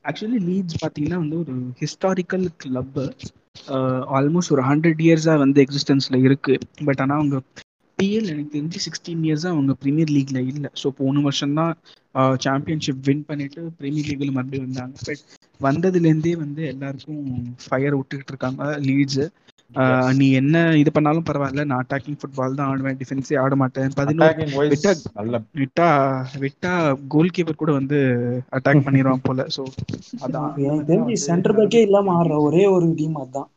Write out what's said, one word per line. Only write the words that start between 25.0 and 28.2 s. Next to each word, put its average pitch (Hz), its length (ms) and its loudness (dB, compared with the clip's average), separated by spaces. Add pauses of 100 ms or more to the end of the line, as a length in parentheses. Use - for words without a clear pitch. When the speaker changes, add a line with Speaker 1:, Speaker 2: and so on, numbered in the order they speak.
Speaker 2:
நல்ல 113 260 -4 (140)
Speaker 1:
விட்டா, 139 680 2 (180)
விட்டா 151 580 -2 (100)
கோல் 160 280 2
கீப்பர் 160 180 -2
கூட 156 180 -2
வந்து 139 260 0 (520)